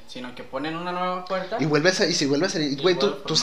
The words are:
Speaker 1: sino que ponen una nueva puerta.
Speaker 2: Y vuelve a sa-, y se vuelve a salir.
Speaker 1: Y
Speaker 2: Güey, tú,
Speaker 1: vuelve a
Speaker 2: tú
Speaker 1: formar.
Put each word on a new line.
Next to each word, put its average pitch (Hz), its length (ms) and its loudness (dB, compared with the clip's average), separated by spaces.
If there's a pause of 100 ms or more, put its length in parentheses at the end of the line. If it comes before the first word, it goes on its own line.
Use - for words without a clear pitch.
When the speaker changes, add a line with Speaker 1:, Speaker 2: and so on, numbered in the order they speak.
Speaker 1:
sino 123 280 -12
que 127 80 -12
ponen 147 340 -6
una 175 160 -6
nueva 180 320 -2
puerta. 185 340 -4
Speaker 2:
Y 135 60 0
vuelve 151 240 4
a 185 40 4
sa-, 196 120 2
y 160 80 0
se 147 140 0
vuelve 143 180 4
a 196 40 -2
salir. 156 240 -2
Speaker 1:
Y 139 80 -6
Speaker 2:
Güey, 180 140 6
tú, 190 120 2
Speaker 1:
vuelve 202 80 0
a - 80 -12
Speaker 2:
tú - 60 -8
Speaker 1:
formar. 156 140 2